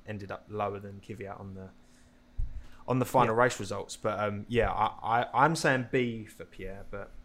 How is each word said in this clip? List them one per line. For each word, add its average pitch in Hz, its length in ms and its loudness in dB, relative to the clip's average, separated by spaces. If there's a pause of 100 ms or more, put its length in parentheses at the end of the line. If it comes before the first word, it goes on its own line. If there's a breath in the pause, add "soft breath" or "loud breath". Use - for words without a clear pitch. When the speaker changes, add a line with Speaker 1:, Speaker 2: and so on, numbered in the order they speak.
Speaker 1:
ended 101 240 -8
up 92 180 -12
lower 101 300 -2
than 101 280 -12
Kvyat 98 320 -10
on 98 140 -12
the, 95 160 -12 (1160 loud breath)
on 127 100 4
the 127 80 4
final 117 300 4
Speaker 2:
Yeah. 120 80 6
Speaker 1:
race 123 160 2
results, 98 360 -6
but, 104 240 -2
um, 104 300 -2
yeah, 110 220 4
I, 110 500 0
I, 123 240 6
I'm 160 100 6
saying 131 360 2
B 117 340 0
for - 200 -16
Pierre, 98 440 -12
but 101 220 -10 (140)